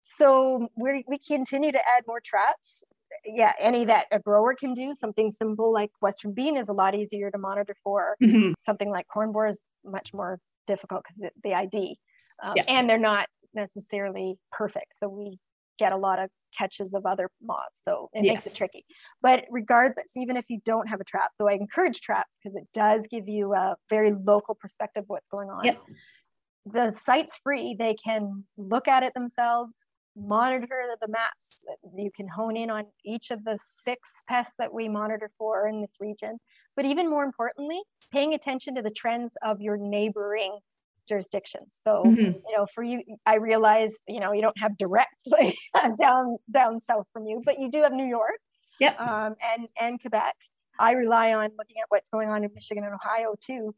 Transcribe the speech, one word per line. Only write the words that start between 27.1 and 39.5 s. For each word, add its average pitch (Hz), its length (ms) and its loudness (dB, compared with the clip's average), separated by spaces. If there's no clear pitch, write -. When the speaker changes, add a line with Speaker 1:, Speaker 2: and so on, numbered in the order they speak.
Speaker 1:
free. 254 400 -4
They 226 160 0
can 208 520 -6
look 214 320 -2
at 262 140 6
it 254 120 -2
themselves, 240 760 -4
monitor 240 840 -2
the 220 80 -6
maps. - 560 -6
You 202 140 -6
can 196 180 -14
hone 220 280 -6
in 226 140 -6
on 214 220 -8
each 220 260 -10
of 220 140 -10
the 220 140 -4
six - 680 -12
pests 240 300 -4
that 226 160 -6
we 226 140 -6
monitor 214 500 -6
for 214 300 -2
in 214 120 -6
this 202 200 -10
region. 214 400 -10
But 277 80 -2
even 311 240 0
more 294 160 0
importantly, 285 560 -6
paying 285 240 0
attention 262 400 -6
to 247 80 -4
the 214 80 -4
trends 233 520 -6
of 214 180 -2